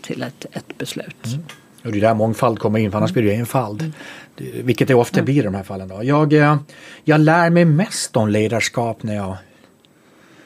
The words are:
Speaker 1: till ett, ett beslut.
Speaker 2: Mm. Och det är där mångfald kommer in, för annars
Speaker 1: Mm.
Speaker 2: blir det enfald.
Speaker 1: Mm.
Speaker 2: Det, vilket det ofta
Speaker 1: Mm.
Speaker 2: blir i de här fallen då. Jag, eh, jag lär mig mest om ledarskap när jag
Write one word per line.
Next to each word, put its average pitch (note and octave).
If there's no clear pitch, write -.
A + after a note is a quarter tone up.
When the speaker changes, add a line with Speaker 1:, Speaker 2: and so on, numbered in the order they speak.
Speaker 1:
till -
ett, -
ett -
beslut. -
Speaker 2:
Mm. C3
Och A#2
det G#2
är -
där A2
mångfald A2
kommer G#2+
in, G#2+
för G#2+
annars G#2+
Speaker 1:
Mm. C3+
Speaker 2:
blir G2+
det G#2+
enfald. A#2
Speaker 1:
Mm. D#3
Speaker 2:
Det, A#2+
vilket B2+
det C3
ofta A#2+
Speaker 1:
Mm. -
Speaker 2:
blir C#3
i C3
de G2
här G2
fallen F#2+
då. F#2+
Jag, D3
eh, D3+
jag D3+
lär E3+
mig E3+
mest E3
om G#2+
ledarskap A2
när G#2+
jag F#2+